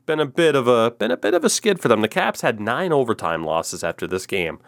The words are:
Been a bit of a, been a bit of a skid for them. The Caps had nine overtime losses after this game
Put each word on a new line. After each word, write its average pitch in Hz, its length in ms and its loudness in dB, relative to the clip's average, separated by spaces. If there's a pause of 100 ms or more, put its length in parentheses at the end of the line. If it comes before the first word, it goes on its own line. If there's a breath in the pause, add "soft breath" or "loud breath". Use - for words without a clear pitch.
Been 156 140 0
a 151 60 0
bit 147 300 2
of 127 120 0
a, 117 240 4
been 220 200 -4
a 254 60 -2
bit 320 160 0
of 339 100 2
a 226 60 2
skid 202 300 -2
for - 80 0
them. 110 140 4
The 110 60 2
Caps 190 340 -2
had 120 180 0
nine 135 340 -4
overtime 98 500 0
losses 82 400 -4
after 85 240 -4
this 90 180 -6
game 82 420 -4